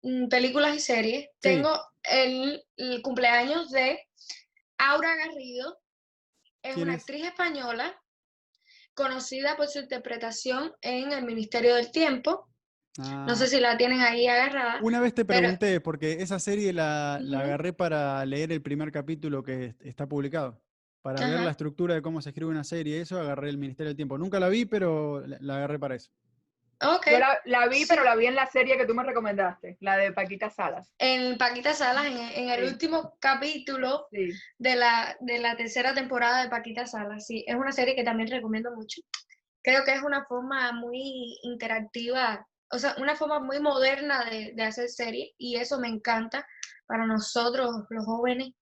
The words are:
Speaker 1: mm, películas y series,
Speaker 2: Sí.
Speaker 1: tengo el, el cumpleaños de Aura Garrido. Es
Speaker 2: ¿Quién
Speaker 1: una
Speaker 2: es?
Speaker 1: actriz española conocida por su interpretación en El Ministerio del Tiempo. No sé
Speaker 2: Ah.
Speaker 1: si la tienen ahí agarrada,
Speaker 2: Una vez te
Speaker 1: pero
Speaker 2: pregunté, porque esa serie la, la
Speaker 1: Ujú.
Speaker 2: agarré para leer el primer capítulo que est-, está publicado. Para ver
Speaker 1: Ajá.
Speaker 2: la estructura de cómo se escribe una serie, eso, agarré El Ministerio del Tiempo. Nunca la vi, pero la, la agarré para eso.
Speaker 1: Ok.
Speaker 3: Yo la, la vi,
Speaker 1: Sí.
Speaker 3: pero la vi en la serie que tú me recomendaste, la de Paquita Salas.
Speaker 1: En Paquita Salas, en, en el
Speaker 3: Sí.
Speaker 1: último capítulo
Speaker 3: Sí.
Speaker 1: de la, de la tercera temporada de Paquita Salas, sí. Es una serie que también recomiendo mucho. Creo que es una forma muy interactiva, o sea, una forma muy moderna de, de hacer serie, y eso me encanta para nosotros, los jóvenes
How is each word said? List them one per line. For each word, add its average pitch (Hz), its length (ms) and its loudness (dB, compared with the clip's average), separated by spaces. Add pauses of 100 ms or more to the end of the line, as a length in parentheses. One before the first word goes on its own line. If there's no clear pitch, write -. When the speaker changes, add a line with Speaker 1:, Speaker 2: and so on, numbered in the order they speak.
Speaker 1:
mm, 254 260 0
películas 262 480 4
y 302 40 -4
series, 233 440 2
Speaker 2:
Sí. - 60 -20 (100)
Speaker 1:
tengo 302 400 4 (220)
el, 262 600 2 (140)
el 247 260 -4
cumpleaños 254 680 2
de 262 280 2 (800)
Aura 311 380 4
Garrido. 285 640 -8 (840)
Es 262 120 -8
Speaker 2:
¿Quién 170 140 0
Speaker 1:
una 170 80 0
Speaker 2:
es? 160 60 -8
Speaker 1:
actriz 294 240 -8
española 302 720 -4 (960)
conocida 262 640 -2
por 294 120 0
su 294 120 -8
interpretación 247 1000 -6
en 254 320 -4
El 262 120 -4
Ministerio 233 520 2
del 240 140 0
Tiempo. 311 580 2 (500)
No 240 380 -2
sé 262 80 4
Speaker 2:
Ah. - 20 4
Speaker 1:
si 262 140 4
la 240 180 4
tienen 254 240 4
ahí 240 240 4
agarrada, 247 560 2
Speaker 2:
Una 233 180 2
vez 240 140 4
te 233 100 2
Speaker 1:
pero 185 160 4
Speaker 2:
pregunté, 180 400 4
porque 156 400 -2
esa 190 180 -4
serie 202 360 0
la, 147 480 0
la 135 160 -4
Speaker 1:
Ujú. 139 80 0
Speaker 2:
agarré 151 260 -2
para 147 540 0
leer 147 260 -2
el 156 80 -2
primer 147 320 -4
capítulo 147 500 -4
que 131 240 -6
est-, 113 160 -14
está 143 240 -10
publicado. 139 560 -4 (380)
Para 135 260 -2
ver 156 100 0
Speaker 1:
Ajá. 175 100 0
Speaker 2:
la 160 40 2
estructura 156 440 -2
de 156 80 -2
cómo 160 180 -4
se 147 80 -12
escribe 160 220 -6
una 156 140 -2
serie, 160 360 -4
eso, 180 180 -6
agarré 143 300 -4
El 143 100 -4
Ministerio 143 300 -6
del 143 80 -6
Tiempo. 139 220 -4
Nunca 190 200 -2
la 185 120 4
vi, 226 160 2
pero 151 600 0
la, 135 140 -10
la 139 160 -6
agarré 143 220 -2
para 135 180 -4
eso. - 140 -16 (720)
Speaker 1:
Ok. 339 280 4
Speaker 3:
Yo 247 60 8
la, 269 280 6
la 247 220 4
vi, 269 120 2
Speaker 1:
Sí. 302 80 0
Speaker 3:
pero 302 160 6
la 233 100 6
vi 226 120 4
en 254 80 2
la 269 120 4
serie 262 300 4
que 254 100 2
tú 226 80 0
me 247 100 0
recomendaste, 202 760 -2
la 196 160 2
de 196 160 2
Paquita 196 380 -4
Salas. - 480 -6
Speaker 1:
En 254 400 2
Paquita 247 360 2
Salas, 285 320 2
en, 254 120 -4
en 233 320 -6
el 247 160 0
Speaker 3:
Sí. 269 60 -2
Speaker 1:
último 320 480 -2
capítulo 269 920 0
Speaker 3:
Sí. 196 160 -4 (300)
Speaker 1:
de 254 180 2
la, 233 440 2
de 240 180 -4
la 233 180 0
tercera 247 380 0
temporada 254 480 2
de 240 80 -4
Paquita 233 360 -6
Salas, 208 400 -8
sí. 226 220 -8
Es 240 80 -2
una 269 160 -2
serie 262 240 2
que 240 80 -2
también 226 240 0
recomiendo 226 480 -4
mucho. 220 240 -12 (600)
Creo 262 220 4
que 269 100 4
es 269 80 -2
una 277 240 -2
forma 254 460 -2
muy 247 720 -8
interactiva, 233 1040 -4 (240)
o 254 80 -4
sea, 262 200 0
una 294 180 0
forma 302 240 0
muy 269 200 -4
moderna 277 640 2
de, 220 300 -6
de 226 80 -4
hacer 226 260 -4
serie, 226 480 -8
y 240 200 -6
eso 247 240 -2
me 240 80 -4
encanta 226 580 -2 (400)
para 226 200 0
nosotros, 240 680 0 (160)
los 220 140 -6
jóvenes 247 460 0 (100)